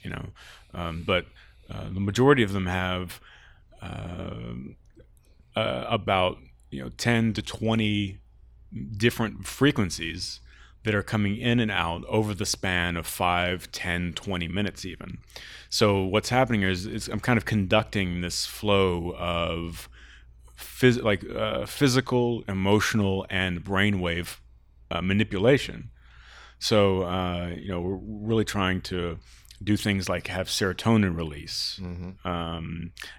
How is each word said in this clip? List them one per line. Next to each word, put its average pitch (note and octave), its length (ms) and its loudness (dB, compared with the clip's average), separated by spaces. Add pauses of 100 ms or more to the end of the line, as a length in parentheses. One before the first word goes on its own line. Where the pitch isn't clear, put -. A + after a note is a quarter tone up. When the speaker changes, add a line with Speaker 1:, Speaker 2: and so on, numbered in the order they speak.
Speaker 1:
you - 80 -10
know, - 160 -8 (480)
um, E2 320 -6
but, F2+ 180 2 (460)
uh, - 180 -10
the F#2+ 120 -6
majority A#2+ 420 6
of G2 100 2
them F#2 140 0
have, F2+ 520 -2 (640)
uh, F2 720 -10 (1040)
uh, A#2 320 0
about, G2 500 2 (320)
you F#2+ 120 -8
know, B2+ 140 -10
ten A2+ 360 2
to G#2 100 -4
twenty G#2 760 0 (800)
different A2 500 0
frequencies F#2 920 0 (420)
that G#2+ 120 0
are G2+ 80 2
coming G2+ 340 0
in A#2+ 240 2
and G#2+ 100 0
out E2+ 380 -2
over G#2 260 0
the G2 100 -4
span F2 520 0
of E2 100 -6
five, F2+ 680 0
ten, F2 400 -4
twenty F2 360 -6
minutes F2+ 360 -4
even. F2+ 340 -12 (520)
So G2+ 340 4
what's F#2+ 240 2
happening B2 340 4
is, F#2 240 0
is A2+ 220 -8
I'm A2+ 120 -4
kind A#2+ 180 4
of - 80 2
conducting G2 760 2
this F2 240 -4
flow F2+ 720 2
of E2+ 720 -4 (680)
phys-, B2 440 4
like, G#2 280 2
uh, A2 360 -2
physical, B2 840 2
emotional, G2 840 2
and F#2 340 0
brainwave, F#2 720 0 (540)
uh, F2 100 -2
manipulation. G2+ 880 2 (720)
So, G2 420 4
uh, F2+ 540 -2
you - 120 -10
know, F2+ 120 -2
we're F#2 180 -2 (300)
really A2 160 4
trying F#2 380 0
to E2+ 360 -4 (440)
do G#2 140 4
things G2 320 2
like F2 200 -2
have F#2 200 -4
serotonin G2+ 680 2
release, D#2 680 -6
Speaker 2:
Mm-hmm. F2+ 460 -8
Speaker 1:
um, E2+ 640 -6 (260)